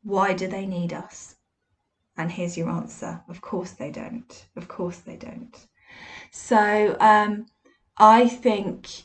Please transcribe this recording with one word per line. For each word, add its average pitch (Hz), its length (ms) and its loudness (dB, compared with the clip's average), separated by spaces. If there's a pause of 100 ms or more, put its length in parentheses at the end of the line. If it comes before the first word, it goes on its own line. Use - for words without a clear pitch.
why 196 300 -2
do 185 140 -6
they 196 200 -8
need 175 260 -6
us? - 420 -16 (800)
And 165 160 -6
here's 175 260 -8
your 165 120 -4
answer. - 580 -10
Of 175 140 -18
course 180 300 -8
they 143 180 -14
don't. - 560 -16 (100)
Of 175 120 -16
course 175 320 -10
they 165 160 -20
don't. - 400 -18 (760)
So, 208 680 2
um, 208 480 4 (520)
I 226 300 8
think 185 580 -4 (180)